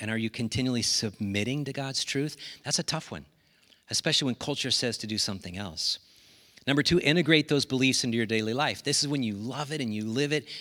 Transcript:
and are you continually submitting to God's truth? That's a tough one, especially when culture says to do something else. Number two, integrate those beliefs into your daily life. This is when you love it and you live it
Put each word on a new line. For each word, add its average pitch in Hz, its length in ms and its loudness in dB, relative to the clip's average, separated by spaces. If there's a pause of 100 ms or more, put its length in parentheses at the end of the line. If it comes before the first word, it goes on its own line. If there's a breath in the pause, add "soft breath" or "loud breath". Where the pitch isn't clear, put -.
and 107 100 -4
are 113 60 0
you 113 120 0
continually 123 520 -2
submitting 107 840 0
to 135 60 -6
God's 135 320 -4
truth? 147 320 -2 (300 loud breath)
That's 147 140 0
a 165 40 -2
tough - 280 -6
one, 76 140 -10 (640 soft breath)
especially 151 360 2
when 123 100 2
culture 139 360 -4
says 117 260 0
to 113 100 -8
do 107 100 -2
something 95 380 -4
else. 92 440 -4 (680 loud breath)
Number 139 180 4
two, 170 160 4
integrate 156 480 6
those 143 180 2
beliefs 131 380 2
into 117 140 0
your 117 80 2
daily 110 280 0
life. 127 300 -2
This 151 180 2
is 147 60 0
when 143 160 0
you 107 120 0
love 135 360 -6
it 156 80 -4
and 113 160 -2
you 107 80 -2
live 135 300 0
it 147 160 -2 (120)